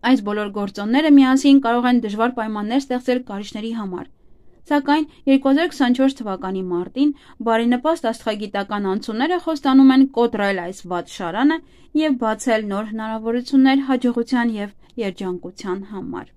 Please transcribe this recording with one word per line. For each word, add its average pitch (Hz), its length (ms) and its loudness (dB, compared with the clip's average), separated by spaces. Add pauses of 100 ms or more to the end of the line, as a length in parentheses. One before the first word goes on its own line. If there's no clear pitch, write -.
Այս 247 200 2
բոլոր 208 300 -4
գործոնները 214 640 2
միասին 269 480 6
կարող 240 260 2
են 240 140 2
դժվար 220 320 -2
պայմաններ 220 480 -4
ստեղծել 254 400 -2
կարիճների 214 480 -8
համար։ 196 340 -8 (640)
Սակայն 294 360 2 (180)
երկու 269 260 4
հազար 311 220 4
քսանչորս 262 460 2
թվականի 190 460 -6
մարտին 185 500 -2 (260)
բարենպաստ 240 720 0
աստղագիտական 208 840 -4
անցումները 240 500 -2
խոստանում 269 540 2
են 269 140 6
կոտրել 214 520 -2
այս 175 240 -12
վատ 175 300 -6
շարանը 220 420 0 (380)
և 302 240 0
բացել 220 500 -2
նոր 208 220 -6
հնարավորություններ 240 960 0
հաջողության 240 680 0
և 208 220 -8 (220)
երջանկության 185 920 -6
համար։ 190 500 -12